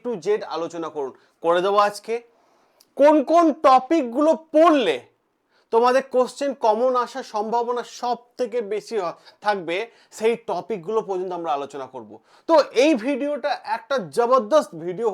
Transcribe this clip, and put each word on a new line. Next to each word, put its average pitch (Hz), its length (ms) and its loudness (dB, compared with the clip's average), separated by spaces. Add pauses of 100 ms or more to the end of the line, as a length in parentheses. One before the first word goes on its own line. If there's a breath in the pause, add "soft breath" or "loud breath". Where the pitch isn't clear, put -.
to 247 80 -8 (140)
Z - 20 -6 (280)
আলোচনা 165 420 -8
করুন, 131 160 -6 (320 soft breath)
করে 175 200 2
দেবো 202 140 2 (100)
আজকে। 208 260 -8 (840 soft breath)
কোন 294 140 8 (160)
কোন 339 140 6 (220)
টপিকগুলো 262 640 2 (240)
পড়লে 294 420 4 (800)
তোমাদের 247 280 4 (120)
কোশ্চেন 254 360 -2 (140)
কমন 233 280 2 (120)
আসার 247 300 -12
সম্ভাবনা 233 480 -4 (180)
সব 240 180 -4 (200)
থেকে 247 200 -6 (140)
বেশি 220 320 -8
হ-, 160 120 -8 (280 loud breath)
থাকবে, 180 320 -4 (420 soft breath)
সেই 226 160 0 (160)
টপিকগুলো 185 580 -6
পর্যন্ত 185 300 -6
আমরা 170 180 -6
আলোচনা 139 380 -10
করব। 113 160 -16 (380 soft breath)
তো 330 60 4 (280)
এই 311 100 4 (120)
ভিডিওটা 285 480 -4 (240)
একটা 269 200 -6 (200)
জবরদস্ত 240 540 2 (160)
ভিডিও 196 280 -4